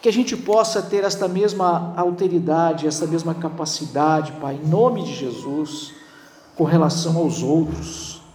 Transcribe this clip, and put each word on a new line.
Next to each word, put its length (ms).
Que 60
a 40
gente 240
possa 460
ter 220
esta 240
mesma 680
alteridade, 920
esta 180
mesma 280
capacidade, 1040
Pai, 220
em 60
nome 360
de 100
Jesus, 800
com 80
relação 540
aos 220
outros. 800